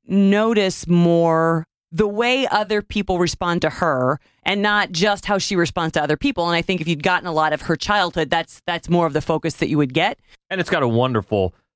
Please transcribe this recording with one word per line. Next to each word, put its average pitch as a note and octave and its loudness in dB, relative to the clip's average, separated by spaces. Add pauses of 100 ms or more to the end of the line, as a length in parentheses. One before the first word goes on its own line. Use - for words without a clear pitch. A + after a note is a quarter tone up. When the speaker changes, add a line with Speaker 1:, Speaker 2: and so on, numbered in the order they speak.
Speaker 1:
notice G3+ 2
more E3 2 (280)
the G#3 2
way B3 0
other G#3 0
people G3 -2
respond F3 -2
to D#3+ 2
her C3+ 0 (260)
and G3 0
not G#3 0
just G3+ 0
how G3+ 0
she F#3+ -4
responds E3 0
to D3+ 0
other D3+ 0
people. G#3 -2
And E3+ 2
I E3+ 0
think F#3 -2
if D#3+ -6
you'd D3+ -2
gotten F3+ 0
a E3 -4
lot D#3 0
of D3+ -4
her E3 -2
childhood, F3 -2
that's, E3 -4
that's E3+ -6
more E3+ 2
of D3 -4
the D3+ 0
focus D#3 -2
that - -2
you C#3+ -2
would D3 0
get. D#3+ 0 (300)
Speaker 2:
And F#3 -6
it's E3 -6
got D#3+ 2
a B2 2
wonderful A2 0 (220)